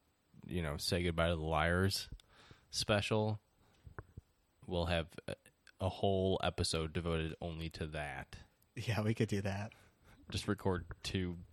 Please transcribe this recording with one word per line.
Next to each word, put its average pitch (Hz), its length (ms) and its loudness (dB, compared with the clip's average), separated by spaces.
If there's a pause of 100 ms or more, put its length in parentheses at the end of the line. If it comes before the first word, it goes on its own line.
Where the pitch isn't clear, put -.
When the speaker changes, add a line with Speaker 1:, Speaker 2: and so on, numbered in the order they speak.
(480)
Speaker 1:
you 87 140 -2
know, 76 160 -2
say 87 260 0
goodbye 82 240 4
to 87 80 4
the 78 60 -2
liars 82 640 4 (600)
special, 107 680 2 (1300)
we'll 87 200 0
have 82 200 0 (220)
a, - 60 -4 (460)
a 95 80 2
whole 95 540 2
episode 80 500 0
devoted 82 480 0
only 82 300 -6
to - 180 -6
that. 71 460 -8 (400)
Speaker 2:
Yeah, 110 280 -2
we 110 120 2
could 110 140 2
do 101 140 0
that. 101 300 -4 (580)
Speaker 1:
Just - 180 -4
record 92 360 0 (200)
two 90 320 0 (160)